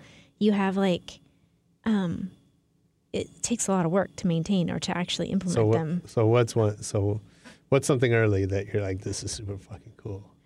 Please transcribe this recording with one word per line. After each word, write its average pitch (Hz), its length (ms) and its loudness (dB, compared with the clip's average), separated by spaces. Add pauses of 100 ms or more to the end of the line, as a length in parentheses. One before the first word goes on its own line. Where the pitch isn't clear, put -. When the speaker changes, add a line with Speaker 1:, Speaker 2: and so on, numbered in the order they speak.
(400)
Speaker 1:
you 208 140 4
have, 196 220 0
like, 190 440 -2 (680)
um, 190 460 -2 (840)
it - 280 -8
takes - 260 -4
a 202 40 0
lot 185 140 2
of 160 60 0
work 190 260 0
to - 100 -4
maintain 170 420 0
or - 100 -4
to - 180 -4
actually - 320 -4
implement 185 260 -2
Speaker 2:
So 113 120 4
what, 110 100 4
Speaker 1:
them. 165 280 -2
Speaker 2:
so 113 220 2
what's 117 280 4
one, 104 280 2
so 104 380 -2 (480)
what's 139 180 2
something 123 260 4
early 107 320 4
that 98 280 -4
you're 107 80 0
like, 95 200 -4
"This 98 220 -8
is 101 80 -8
super 101 260 -10
fucking 101 400 -18
cool"? 101 320 -12 (160)